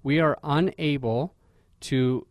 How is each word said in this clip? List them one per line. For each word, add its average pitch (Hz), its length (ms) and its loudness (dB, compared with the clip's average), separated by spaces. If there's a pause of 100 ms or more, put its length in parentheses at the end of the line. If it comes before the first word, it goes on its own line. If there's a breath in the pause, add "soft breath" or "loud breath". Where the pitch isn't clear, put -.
We 143 180 2
are 156 220 2
unable 147 920 -2 (460)
to 127 500 0